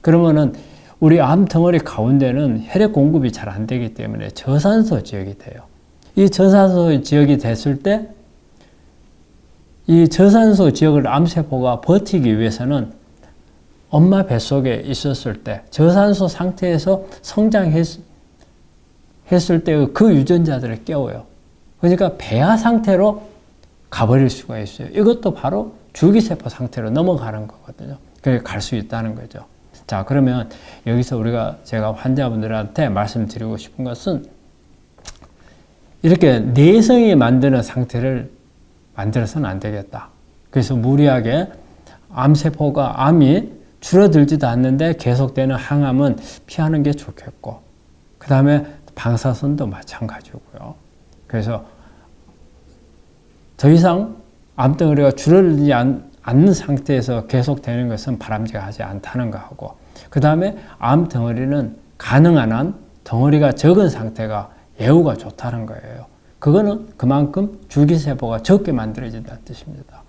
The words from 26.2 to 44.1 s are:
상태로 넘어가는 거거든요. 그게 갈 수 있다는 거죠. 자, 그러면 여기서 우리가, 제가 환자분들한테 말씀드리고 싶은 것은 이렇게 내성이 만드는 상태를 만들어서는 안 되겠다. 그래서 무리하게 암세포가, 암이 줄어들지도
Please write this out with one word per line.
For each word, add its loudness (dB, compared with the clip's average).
상태로 -8
넘어가는 -4
거거든요. -20
그게 0
갈 -10
수 -8
있다는 -8
거죠. -18
자, -6
그러면 0
여기서 -2
우리가, -4
제가 -6
환자분들한테 -4
말씀드리고 -6
싶은 -12
것은 -8
이렇게 4
내성이 4
만드는 4
상태를 -6
만들어서는 -4
안 -8
되겠다. -12
그래서 -2
무리하게 2
암세포가, 0
암이 2
줄어들지도 4